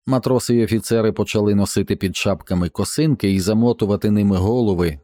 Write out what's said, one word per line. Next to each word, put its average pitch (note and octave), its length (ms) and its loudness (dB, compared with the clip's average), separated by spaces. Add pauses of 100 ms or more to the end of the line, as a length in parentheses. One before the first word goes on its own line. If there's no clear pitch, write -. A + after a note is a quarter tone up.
матроси B2+ 500 0
й A#2 80 4
офіцери A2 480 0
почали G#2 440 0
носити G2+ 400 0
під F2+ 200 -4
шапками F2+ 540 -2
косинки A2 600 -2
і F#2+ 80 2
замотувати G#2+ 720 0
ними G2+ 260 2
голови, F#2 680 0